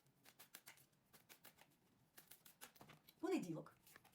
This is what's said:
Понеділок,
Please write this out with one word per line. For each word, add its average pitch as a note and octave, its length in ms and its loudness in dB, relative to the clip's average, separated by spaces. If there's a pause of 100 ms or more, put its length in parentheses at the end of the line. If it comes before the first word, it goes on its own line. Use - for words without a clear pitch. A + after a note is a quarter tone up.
(3250)
Понеділок, A3+ 540 6 (420)